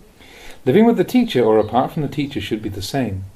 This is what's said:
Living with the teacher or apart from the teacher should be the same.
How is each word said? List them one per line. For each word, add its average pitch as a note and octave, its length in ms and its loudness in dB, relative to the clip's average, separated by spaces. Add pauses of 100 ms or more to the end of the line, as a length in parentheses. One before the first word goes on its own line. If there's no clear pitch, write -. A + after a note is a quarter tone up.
(640)
Living E3 200 4
with A3+ 140 4
the F3+ 60 2
teacher A#3+ 380 0
or A2 160 4
apart A#2 340 0
from D#3 100 -4
the C#3 60 -4
teacher - 320 -6
should A2 220 -6
be A2 60 -8
the G2 140 -10
same. G2 420 -6 (120)